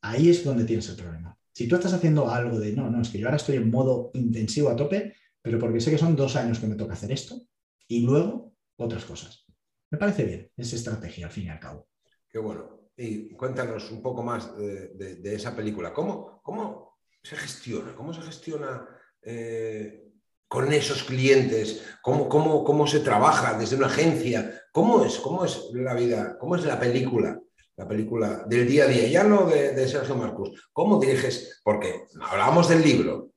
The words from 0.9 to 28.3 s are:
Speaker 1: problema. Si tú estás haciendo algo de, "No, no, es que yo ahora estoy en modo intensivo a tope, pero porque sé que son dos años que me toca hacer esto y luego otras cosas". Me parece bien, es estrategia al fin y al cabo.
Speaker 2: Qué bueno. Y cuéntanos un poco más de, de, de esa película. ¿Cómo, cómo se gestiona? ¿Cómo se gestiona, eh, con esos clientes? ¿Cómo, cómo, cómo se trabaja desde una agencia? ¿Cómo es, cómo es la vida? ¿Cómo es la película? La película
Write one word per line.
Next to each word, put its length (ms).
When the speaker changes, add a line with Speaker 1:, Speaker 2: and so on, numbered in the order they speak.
Speaker 1:
problema. 420
Si 140
tú 80
estás 180
haciendo 360
algo 300
de, 140
"No, 160
no, 120
es 80
que 100
yo 80
ahora 100
estoy 200
en 120
modo 460
intensivo 540
a 60
tope, 400
pero 180
porque 200
sé 120
que 80
son 160
dos 200
años 240
que 80
me 80
toca 180
hacer 180
esto 280
y 140
luego 520
otras 280
cosas". 400
Me 80
parece 260
bien, 320
es 160
estrategia 540
al 40
fin 140
y 40
al 100
cabo. 280
Speaker 2:
Qué 120
bueno. 420
Y 380
cuéntanos 560
un 100
poco 220
más 340
de, 320
de, 280
de 180
esa 200
película. 380
¿Cómo, 500
cómo 540
se 120
gestiona? 600
¿Cómo 180
se 80
gestiona, 680
eh, 840
con 240
esos 320
clientes? 800
¿Cómo, 280
cómo, 340
cómo 240
se 140
trabaja 560
desde 180
una 120
agencia? 720
¿Cómo 320
es, 140
cómo 260
es 300
la 200
vida? 460
¿Cómo 160
es 80
la 160
película? 600
La 120
película 600